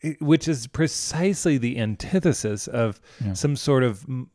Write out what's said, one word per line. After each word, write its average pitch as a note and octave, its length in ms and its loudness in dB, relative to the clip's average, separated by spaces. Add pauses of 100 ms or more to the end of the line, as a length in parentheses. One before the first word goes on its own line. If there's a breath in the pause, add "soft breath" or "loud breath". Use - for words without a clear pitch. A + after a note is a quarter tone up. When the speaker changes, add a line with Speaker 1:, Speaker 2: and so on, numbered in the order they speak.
Speaker 1:
i-, D#3 160 -4
which D#3 280 4
is B2+ 180 -2
precisely D#3+ 960 0
the A#2+ 180 -2
antithesis A2 880 0
of A2+ 340 -2 (240 loud breath)
Speaker 2:
Yeah. G2 100 -2
Speaker 1:
some C#3+ 220 0
sort C3 280 4
of, A2 260 0
m-, B2+ 260 -6